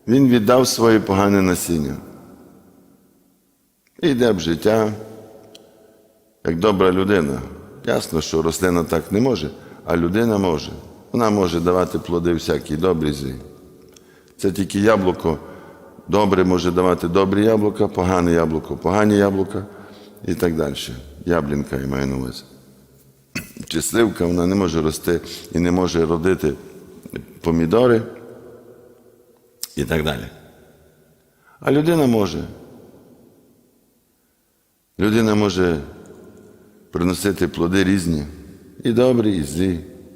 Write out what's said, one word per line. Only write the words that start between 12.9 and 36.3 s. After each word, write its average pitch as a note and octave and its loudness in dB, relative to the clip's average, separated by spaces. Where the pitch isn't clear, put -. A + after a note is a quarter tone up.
злі. C#2 -8
Це G2 0
тільки G2 -2
яблуко F#2 2
добре F#2+ 4
може F2+ 2
давати F2+ 0
добрі G2 2
яблука, G#2 2
погане F2+ 2
яблуко, D#2+ 0
погані G#2 2
яблука G2 0
і F2+ -4
так E2+ 0
далі. D2 -4
Яблінка, C#2+ -2
я C2+ -6
маю C2+ -2
на C2+ -4
увазі. B1+ -8
Чи D#2+ -4
сливка, G2 0
вона F2 0
не F#2+ 2
може E2+ 0
рости D#2+ -2
і E2+ -2
не F2 2
може E2+ 2
родити E2 0
помідори G#2 2
і C#2+ -4
так D#2 -2
далі. C#2+ -4
А - 0
людина D3+ 4
може. F#2+ 0
Людина A2 2
може F2+ 2